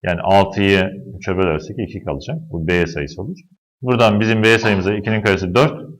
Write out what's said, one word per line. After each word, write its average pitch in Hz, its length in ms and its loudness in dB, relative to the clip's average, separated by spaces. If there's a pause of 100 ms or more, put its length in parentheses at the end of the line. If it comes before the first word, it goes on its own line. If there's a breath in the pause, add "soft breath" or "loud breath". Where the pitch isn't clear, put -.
Yani 87 180 -2
altıyı 98 680 2 (280)
üçe 92 180 -4
bölersek 92 380 0 (140)
iki 92 140 -12
kalacak. 76 340 -8 (140)
Bu 82 160 -6
B 87 200 2
sayısı 80 340 -8
olur. 156 160 -10 (440)
Buradan 117 380 2
bizim 110 240 2
B 113 160 6
sayımıza 104 360 0
ikinin 107 260 -2
karesi 95 340 0
dört 151 260 2 (180)